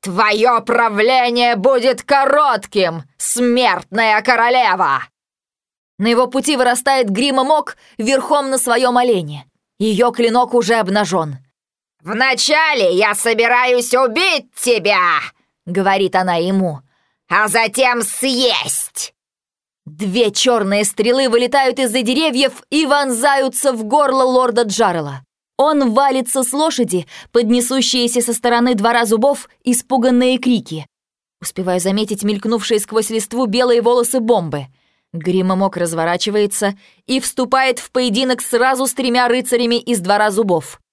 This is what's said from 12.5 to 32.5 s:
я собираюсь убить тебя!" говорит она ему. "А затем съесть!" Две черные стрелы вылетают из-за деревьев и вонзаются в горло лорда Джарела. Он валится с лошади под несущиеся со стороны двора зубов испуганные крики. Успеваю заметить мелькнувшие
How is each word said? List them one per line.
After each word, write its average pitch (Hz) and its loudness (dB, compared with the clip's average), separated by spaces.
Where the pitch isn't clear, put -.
я 208 2
собираюсь 240 0
убить 285 0
тебя!" 185 0
говорит 190 0
она 185 0
ему. 180 -2
"А 208 2
затем 233 0
съесть!" - -2
Две 202 -2
черные 208 0
стрелы 240 0
вылетают 247 0
из-за 247 0
деревьев 262 0
и 311 0
вонзаются 269 0
в 226 -6
горло 262 2
лорда 254 2
Джарела. 170 -2
Он 277 2
валится 262 2
с 247 -2
лошади 240 -2
под 233 2
несущиеся 240 0
со 240 -2
стороны 240 2
двора 233 0
зубов 226 0
испуганные 247 2
крики. 208 -2
Успеваю 180 -4
заметить 202 -2
мелькнувшие 208 -2